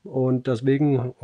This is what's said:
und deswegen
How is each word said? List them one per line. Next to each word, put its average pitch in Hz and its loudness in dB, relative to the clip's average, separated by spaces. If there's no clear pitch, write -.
und 131 -2
deswegen 135 0